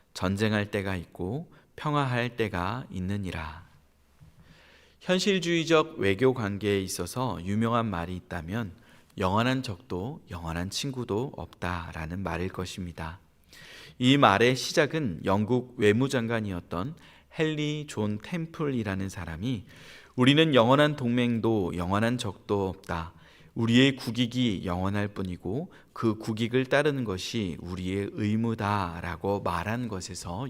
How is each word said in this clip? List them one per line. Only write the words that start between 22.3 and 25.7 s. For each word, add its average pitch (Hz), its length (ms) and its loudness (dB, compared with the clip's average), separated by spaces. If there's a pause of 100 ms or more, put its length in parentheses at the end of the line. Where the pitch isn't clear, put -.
없다. 85 440 -8 (420)
우리의 123 420 6
국익이 117 680 -2
영원할 95 440 -2
뿐이고 95 600 -6 (220)